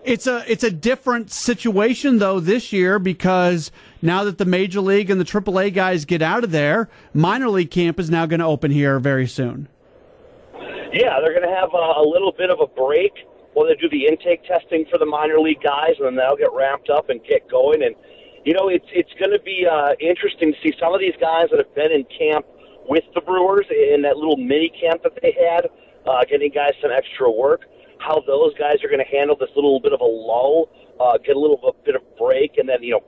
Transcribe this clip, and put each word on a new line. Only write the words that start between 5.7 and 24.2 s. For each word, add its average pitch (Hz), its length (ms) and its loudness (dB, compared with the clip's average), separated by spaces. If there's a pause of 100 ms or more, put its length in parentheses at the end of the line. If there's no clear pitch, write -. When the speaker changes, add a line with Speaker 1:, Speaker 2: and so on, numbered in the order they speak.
Speaker 1:
guys 185 340 -2
get 165 160 -2
out 180 240 0
of 202 60 -4
there, 160 400 0 (240)
minor 208 340 0
league 190 220 -2
camp 170 280 0
is 165 120 -4
now 165 160 0
gonna 165 200 -2
open 151 240 0
here 143 280 2
very 131 300 0
soon. 127 400 -8 (1200)
Speaker 2:
Yeah, 202 280 2
they're 160 180 2
gonna 180 160 0
have 185 180 -2
a, 160 280 0
a 156 60 4
little 175 260 0
bit 180 180 -2
of 156 100 0
a 151 60 0
break 147 460 -2 (420)
while 151 120 2
they 160 100 4
do 156 120 -2
the 147 180 -2
intake 165 380 0
testing 165 460 -2
for 175 80 2
the 156 80 0
minor 156 320 0
league 156 240 0
guys, 151 360 0
and 139 80 -2
then 127 100 -4
they'll 131 200 2
get 143 160 0
ramped 135 380 -2
up 147 180 0
and 120 160 -6
get - 240 -2
going. 139 340 2
And, 117 120 -2 (480)
you 156 120 0
know, 190 160 0
it's, 180 200 -2
it's 180 300 -2
gonna 196 180 0
be, 185 320 -4
uh, 147 300 2
interesting 170 540 0
to - 80 -18
see 156 180 0
some 170 140 0
of 190 60 0
these 185 200 -2
guys 165 300 2
that 160 80 2
have - 160 -4
been 156 180 0
in 139 120 0
camp 151 420 -2 (420)
with 156 160 0 (100)
the 175 60 -4
Brewers 185 500 2
in 147 300 4
that 143 160 0
little 151 220 0